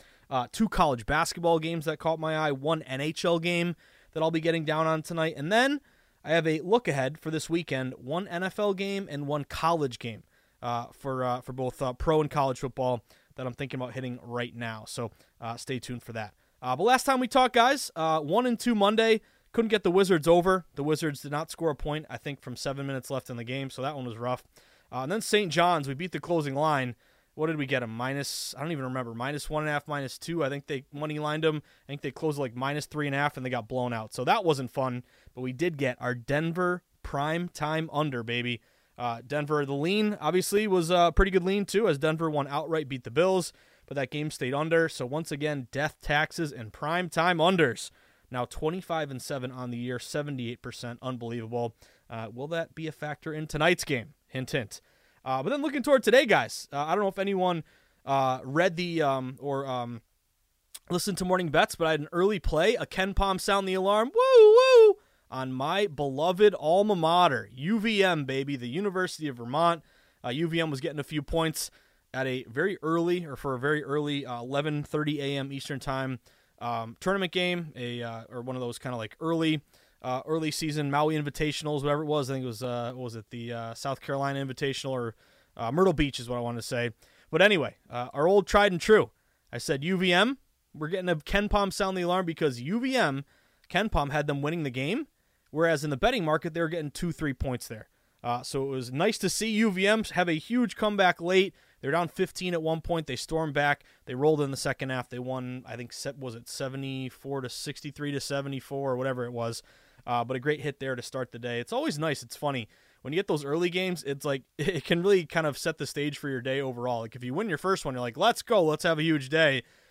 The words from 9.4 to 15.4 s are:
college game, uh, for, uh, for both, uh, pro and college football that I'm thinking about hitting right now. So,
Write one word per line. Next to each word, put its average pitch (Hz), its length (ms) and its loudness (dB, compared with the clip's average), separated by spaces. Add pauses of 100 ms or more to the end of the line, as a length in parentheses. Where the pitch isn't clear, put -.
college 151 560 0
game, 110 240 -10 (380)
uh, 120 320 -4
for, 131 300 -6
uh, 123 180 -2
for - 100 -14
both, 127 300 -4
uh, 127 120 -2
pro 156 280 2
and 147 100 0
college 135 280 0
football 127 440 -2 (320)
that 131 100 -8
I'm 123 80 -6
thinking 135 260 -8
about 123 140 -8
hitting 127 300 -8
right 120 320 -6
now. 113 320 -8
So, 117 240 -8 (300)